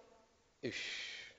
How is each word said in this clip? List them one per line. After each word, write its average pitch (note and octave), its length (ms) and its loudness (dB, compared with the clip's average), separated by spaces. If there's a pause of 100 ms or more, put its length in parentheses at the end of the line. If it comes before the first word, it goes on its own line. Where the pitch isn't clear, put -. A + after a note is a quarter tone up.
(640)
إيش؟ - 440 4 (320)